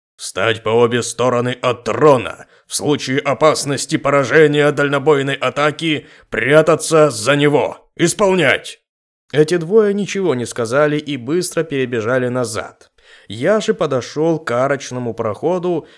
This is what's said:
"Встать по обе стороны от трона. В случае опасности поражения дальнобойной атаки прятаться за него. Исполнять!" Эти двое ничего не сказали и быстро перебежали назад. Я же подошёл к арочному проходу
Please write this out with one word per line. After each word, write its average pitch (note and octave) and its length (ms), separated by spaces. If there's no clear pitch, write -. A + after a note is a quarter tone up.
"Встать A2 460
по G#2+ 60
обе A#2 340
стороны B2 580
от B2+ 220
трона. A2+ 640
В - 100
случае C3+ 440
опасности C#3 800
поражения C#3+ 760
дальнобойной C#3 640
атаки D3 720
прятаться D3+ 800
за A2+ 260
него. C#3+ 600
Исполнять!" E3+ 840
Эти D#3 260
двое G3+ 360
ничего G3 420
не B2 100
сказали C#3 520
и D3 200
быстро D#3+ 460
перебежали B2+ 640
назад. A#2+ 640
Я D3+ 320
же G#3 140
подошёл D#3 680
к D#3 120
арочному B2+ 600
проходу D#3+ 760